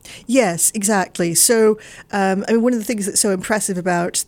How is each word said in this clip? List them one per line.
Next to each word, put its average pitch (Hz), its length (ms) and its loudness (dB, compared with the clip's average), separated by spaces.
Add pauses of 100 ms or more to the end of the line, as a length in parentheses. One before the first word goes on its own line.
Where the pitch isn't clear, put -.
(260)
Yes, 214 480 2
exactly. 196 600 -2
So, 220 440 4 (320)
um, 196 380 0
I - 40 2
mean, 226 100 4
one 247 100 2
of 240 80 0
the 208 40 -6
things 208 220 -4
that's - 140 -2
so 208 100 0
impressive 190 480 -2
about 175 500 -2